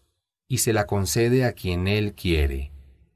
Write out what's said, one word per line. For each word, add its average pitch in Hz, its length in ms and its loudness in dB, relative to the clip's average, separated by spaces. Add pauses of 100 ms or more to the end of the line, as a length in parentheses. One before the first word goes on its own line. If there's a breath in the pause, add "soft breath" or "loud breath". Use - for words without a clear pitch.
(460)
y 123 120 -2
se 113 160 0
la 104 120 0
concede 120 600 2
a 113 60 0
quien 90 360 -2
Él 104 240 0
quiere. 71 580 0 (460)